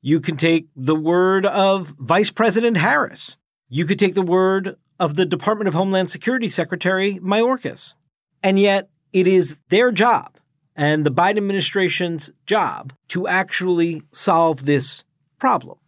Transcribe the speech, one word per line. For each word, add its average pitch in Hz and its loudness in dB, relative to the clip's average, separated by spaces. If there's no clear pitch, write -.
You 151 2
can 156 -4
take 165 0
the 139 0
word 185 2
of 196 0
Vice 180 0
President 226 0
Harris. 233 -2
You 143 -2
could 185 -2
take 190 2
the 196 0
word 185 0
of 151 0
the 180 2
Department 208 -2
of 151 -2
Homeland 190 0
Security 233 -4
Secretary 190 -2
Mayorkas. 226 -2
And 190 2
yet, 196 2
it 180 4
is 180 2
their 240 4
job 208 0
and 151 2
the 143 2
Biden 185 2
administration's 185 -4
job 143 -2
to 180 -4
actually 175 -2
solve 160 0
this - -2
problem. 233 -2